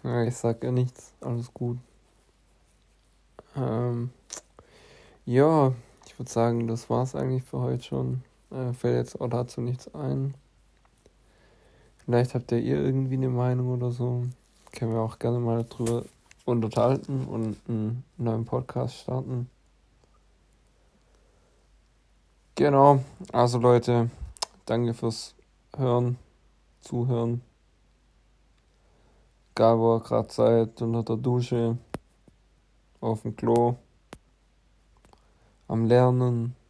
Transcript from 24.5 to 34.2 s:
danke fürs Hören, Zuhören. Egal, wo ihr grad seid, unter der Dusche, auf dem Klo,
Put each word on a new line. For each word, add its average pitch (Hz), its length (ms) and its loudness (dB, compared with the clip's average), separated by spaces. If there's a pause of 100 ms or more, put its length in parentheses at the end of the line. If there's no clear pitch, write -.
danke 117 260 0
fürs - 420 -6 (400)
Hören, 123 440 0 (640)
Zuhören. 120 580 -2 (2250)
Egal, 113 240 6
wo 113 180 4
ihr 113 40 0
grad 113 320 -2
seid, 117 480 2
unter 117 220 -2
der 110 140 -2
Dusche, 120 600 0 (1300)
auf 113 180 -2
dem 107 160 -8
Klo, 120 400 2 (1900)